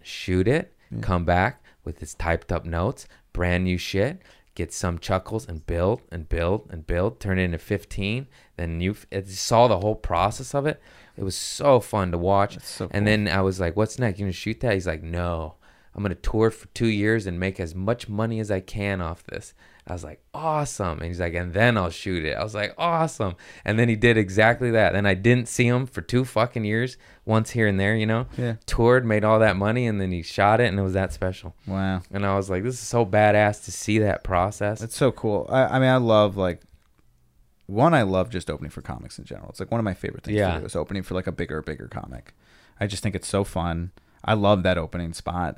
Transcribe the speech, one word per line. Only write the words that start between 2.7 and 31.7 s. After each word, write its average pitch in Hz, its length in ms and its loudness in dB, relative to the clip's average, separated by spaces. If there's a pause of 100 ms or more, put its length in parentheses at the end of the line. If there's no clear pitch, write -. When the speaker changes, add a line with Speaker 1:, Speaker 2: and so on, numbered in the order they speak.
Speaker 1:
brand 90 320 0
new 90 120 0
shit, 117 440 -2 (340)
get - 180 -8
some 87 260 -4
chuckles, - 480 -4
and 80 180 -12
build 90 360 0 (100)
and 82 160 -10
build 87 420 0
and 82 180 -12
build, 92 340 -2
turn 95 180 0
it 92 40 2
into 85 160 0
fifteen. 104 680 -4 (300)
Then 82 240 -4
you 92 100 2
f-, - 200 -10
it, 98 180 -6
saw 117 400 4
the 95 100 4
whole 107 160 0
process 101 580 -2
of 139 120 -2
it. - 160 -4 (340)
It 104 80 -8
was 95 120 -4
so 139 440 4
fun 95 320 0
to 87 60 0
watch. 98 380 2
Speaker 2:
That's - 120 -16
so - 240 -8
Speaker 1:
And - 0 -
Speaker 2:
cool. 104 140 0
Speaker 1:
then 104 240 4
I 95 120 2
was 95 180 0
like, 85 180 -2
"What's 110 220 0
next? 104 200 -2
You 101 60 -4
gonna 92 80 -2
shoot - 280 -6
that?" 120 120 2
He's 90 140 0
like, 80 160 -4
"No. 82 520 -4 (400)
I'm 101 80 -6
gonna 101 120 -2
tour 110 360 2
for - 160 -20
two - 200 -2
years 107 380 0
and 87 140 -4
make 92 200 -4
as 82 160 -6
much 101 340 -4
money 110 320 -2
as 104 100 -6
I 95 80 0
can 101 420 -4
off 85 240 -8
this." - 280 -14 (360)
I - 40 -8
was 87 100 -10
like, 76 180 -18 (120)
"Awesome." 147 640 -4
And 82 80 -6
he's 87 120 -6
like, 87 140 -2
"And 87 200 -4
then 113 240 4
I'll 90 120 0
shoot 87 360 -4
it." 71 120 -2
I 76 60 -4
was 107 120 -6
like, 104 220 -4
"Awesome." 160 580 -2 (300)
And 107 140 0
then 117 100 4
he 113 60 2
did 113 220 6
exactly 110 540 4
that. 104 220 4
Then 101 120 0
I 98 80 4
didn't 117 340 4
see 127 200 0
him 123 180 2
for - 160 -10
two 123 240 0
fucking 117 400 -2
years, 117 320 -2 (280)
once 110 260 2
here 113 160 2
and 95 120 2
there, 101 160 2
you 110 100 0
know? 113 220 0 (100)
Speaker 2:
Yeah. 117 180 -4 (100)
Speaker 1:
Toured, 123 400 4
made 104 180 2
all 110 160 4
that 104 180 6
money, 113 300 0
and 104 120 -2
then 92 120 -2
he 87 100 -4
shot 104 400 2
it, 120 60 4
and 98 120 0
it 98 40 0
was 92 100 0
that 95 200 0
special. 92 420 -6 (120)
Speaker 2:
Wow. 95 340 -2 (100)